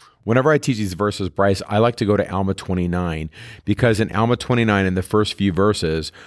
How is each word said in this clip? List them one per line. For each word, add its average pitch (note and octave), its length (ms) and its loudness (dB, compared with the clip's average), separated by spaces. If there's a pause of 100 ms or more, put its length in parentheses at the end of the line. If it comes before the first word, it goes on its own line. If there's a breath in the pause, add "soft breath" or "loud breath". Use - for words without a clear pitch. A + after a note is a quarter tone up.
(260 soft breath)
Whenever C3 260 2
I D3 60 4
teach C3+ 200 -2
these G2+ 160 -4
verses, G2 360 -4
Bryce, G2 400 2
I G#2 80 0
like A#2+ 200 2
to A2+ 80 -2
go G2+ 120 2
to G2 120 -2
Alma F#2+ 240 -2
twenty-nine, F2 760 -2 (340 loud breath)
because A2 380 2
in F#2+ 120 0
Alma A2+ 220 2
twenty-nine, A2 500 2
in F#2 100 0
the F#2 60 0
first G#2+ 340 0
few G2 180 0
verses, E2 580 0 (160 loud breath)